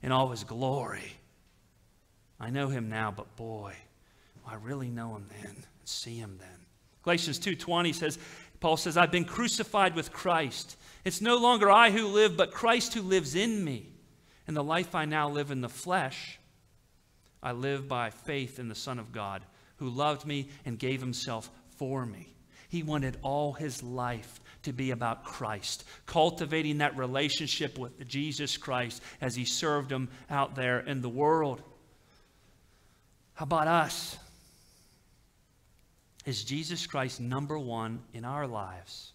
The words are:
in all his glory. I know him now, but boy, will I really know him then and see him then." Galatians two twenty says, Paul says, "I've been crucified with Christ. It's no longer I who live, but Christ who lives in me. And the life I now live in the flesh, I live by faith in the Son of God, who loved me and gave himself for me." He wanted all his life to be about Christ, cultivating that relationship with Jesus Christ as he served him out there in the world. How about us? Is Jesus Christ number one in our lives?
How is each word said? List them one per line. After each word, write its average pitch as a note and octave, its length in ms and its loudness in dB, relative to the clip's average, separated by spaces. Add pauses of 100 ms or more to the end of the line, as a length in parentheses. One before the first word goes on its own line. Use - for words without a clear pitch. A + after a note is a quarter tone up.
in C3 100 -2
all C3 180 4
his A2+ 140 -6
glory. B2+ 720 -4 (1200)
I A2+ 120 -6
know C#3 180 0
him B2 180 -2
now, A2 240 -2
but - 240 -12
boy, G#2+ 400 -10 (680)
will A#2 80 -14
I A2 40 -10
really B2 340 -6
know A#2 260 -6
him G2+ 120 -12 (140)
then G2+ 140 -14
and - 120 -18 (160)
see - 320 -8
him G#2 220 -10
then." F#2 280 -20 (360)
Galatians E3+ 380 2
two F#3+ 160 0
twenty E3+ 360 2
says, D3+ 260 -2 (420)
Paul D#3+ 180 4
says, D#3+ 180 -2
"I've E3+ 160 8
been F3 140 2
crucified G#3 720 2
with D#3+ 180 -4
Christ. D#3+ 640 0 (260)
It's F#3 180 -2
no A#3+ 160 6
longer A#3 320 8
I A3 220 12
who A3 160 2
live, G3+ 300 6
but E3+ 140 4
Christ A#3 420 2
who A#3 80 -2
lives F3+ 340 2
in G#3 300 0
me. B2+ 220 -6 (580)
And D#3 100 -4
the D3 80 0
life F3 320 0
I D#3+ 80 2
now D3+ 240 2
live C#3+ 240 -2
in C3 80 -2
the B2 80 -4
flesh, - 720 -4 (1040)
I B2+ 80 -4
live C#3 380 -4
by A#2+ 220 -2
faith C3+ 480 -6
in A#2+ 100 -8
the G#2+ 60 -10
Son B2+ 220 -6
of A#2 140 -12
God, G2 320 -6 (320)
who C3+ 140 -6
loved C#3+ 360 0
me C#3+ 220 -4 (160)
and A#2 160 -6
gave C3 220 -2
himself A#2+ 480 -6 (260)
for C3 300 -4
me." E3 280 -12 (360)
He F3 120 -4
wanted C#3+ 420 -2
all C#3+ 300 0
his B2+ 300 -6
life B2 560 -6 (240)
to D3 80 -4
be C3 200 -2
about A#2 340 -2
Christ, - 580 -6 (220)
cultivating D#3+ 720 2
that D3 180 2
relationship C3+ 840 -2
with B2+ 300 -10
Jesus C#3 480 -2
Christ B2 460 -4 (180)
as B2 160 -2
he B2 80 -2
served C#3+ 480 0
him C3 180 -2 (200)
out C#3 260 0
there B2+ 240 2
in C3+ 220 -4
the B2 80 -2
world. C#3+ 520 2 (1700)
How D#3+ 100 -8
about D#3 240 4
us? D#3+ 500 2 (2000)
Is G#2+ 200 -4
Jesus D#3 420 -4
Christ C3 320 -2
number C#3 400 -2
one A2+ 420 -4 (120)
in A#2 100 -10
our C#3 240 -4
lives? F#2 680 -10